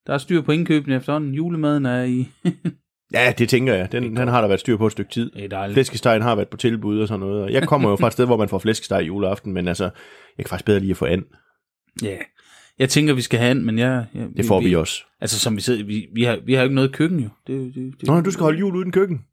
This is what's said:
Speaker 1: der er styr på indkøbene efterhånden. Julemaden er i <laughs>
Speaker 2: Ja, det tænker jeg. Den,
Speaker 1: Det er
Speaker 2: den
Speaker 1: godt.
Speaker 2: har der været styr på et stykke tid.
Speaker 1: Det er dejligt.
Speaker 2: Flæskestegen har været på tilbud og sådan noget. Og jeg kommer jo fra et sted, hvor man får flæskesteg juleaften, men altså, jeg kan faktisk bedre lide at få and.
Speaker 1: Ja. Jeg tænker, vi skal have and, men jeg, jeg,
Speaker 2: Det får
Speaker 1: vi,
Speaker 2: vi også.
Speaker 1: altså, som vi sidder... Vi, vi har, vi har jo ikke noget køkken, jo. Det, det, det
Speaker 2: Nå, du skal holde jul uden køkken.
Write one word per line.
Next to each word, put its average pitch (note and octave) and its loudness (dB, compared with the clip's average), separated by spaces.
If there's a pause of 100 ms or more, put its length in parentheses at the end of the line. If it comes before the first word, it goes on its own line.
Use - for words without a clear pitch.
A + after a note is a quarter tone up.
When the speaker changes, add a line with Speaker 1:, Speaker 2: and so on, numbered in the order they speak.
Speaker 1:
der C#3 -4
er C#3 0
styr D#3+ 0
på C#3+ 0
indkøbene D3+ 0
efterhånden. C#3+ -4
Julemaden D3+ -2
er B2 -2
i B2+ -2 (160)
<laughs> F3+ 0 (640)
Speaker 2:
Ja, B2 4
det A2+ 2
tænker C3 4
jeg. F#2 -2
Den, B2 -4
Speaker 1:
Det A#2+ -4
er - -8
Speaker 2:
den A2 -8
Speaker 1:
godt. B2 0
Speaker 2:
har A#2+ 2
der G#2+ 4
været G2 2
styr A2+ 0
på A2 2
et G#2+ 2
stykke - -8
tid. A#2 -4
Speaker 1:
Det G2+ -12
er G2+ -8
dejligt. G2 -6
Speaker 2:
Flæskestegen A#2+ 4
har A#2 2
været G2+ -2
på - -12
tilbud G#2+ 0
og G#2+ 0
sådan G2+ -4
noget. G2 -4
Og F#2+ -4
jeg D#3+ 2
kommer C3+ 4
jo G2+ 4
fra A2 2
et A2 -2
sted, B2 2
hvor A#2+ 4
man G#2 2
får G2 -2
flæskesteg G2 0
juleaften, G2 -4
men F2+ -2
altså, F2+ -2 (540)
jeg C#3 -8
kan - -12
faktisk F#2 -8
bedre G2+ 4
lide F#2+ 0
at F2+ -4
få - -2
and. F2 0 (800)
Speaker 1:
Ja. G2 -6 (640)
Jeg C3 2
tænker, D3 4
vi B2+ -2
skal A#2 0
have B2 4
and, B2+ 0
men A2+ 0
jeg, B2 0 (100)
jeg, - -8 (100)
Speaker 2:
Det A2 0
får F#2+ 4
Speaker 1:
vi, F2 2
Speaker 2:
vi F2+ 4
også. - -2 (180)
Speaker 1:
altså, A2+ -2
som A2 0
vi G2+ -4
sidder... A2 -2
Vi, G#2 -6
vi A2+ 0
har, A#2 0
vi A#2+ 0
har C3 4
jo - 4
ikke C3+ 0
noget C3+ 2
køkken, D#3+ 0
jo. A2 -4 (180)
Det, C3 -8
det, C3 -10
det - -8
Speaker 2:
Nå, E3 6
du F3+ 0
skal E3+ -2
holde D#3 2
jul F#3+ 0
uden F3+ -4
køkken. F#3 2 (120)